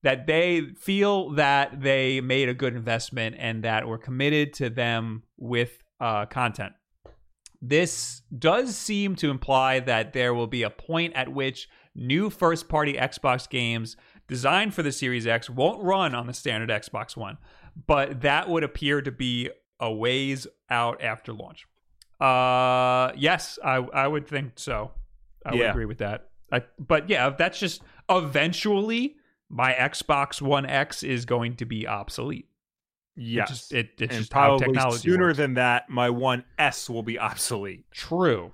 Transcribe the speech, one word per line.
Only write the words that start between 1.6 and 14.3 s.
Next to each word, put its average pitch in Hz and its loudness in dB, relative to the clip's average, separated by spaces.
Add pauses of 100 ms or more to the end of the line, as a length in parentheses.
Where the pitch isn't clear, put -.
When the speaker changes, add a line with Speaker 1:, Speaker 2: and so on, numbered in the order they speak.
Speaker 1:
they 135 2
made 131 2
a 127 0
good 123 -2
investment 113 -4
and 113 -4
that 113 0
we're 113 -6
committed 143 0
to 127 -4
them 113 -2 (140)
with, 120 -4 (160)
uh, 107 0
content." 110 -4 (880)
This 147 0 (180)
does 214 2
seem 202 -2
to 151 0
imply 131 2
that 113 0
there 123 0
will 117 -2
be 117 -2
a 104 -2
point 165 -4
at 131 -4
which 135 -4 (260)
new 156 0
first-party 160 0
Xbox 127 -2
games 117 -4 (320)
designed 170 0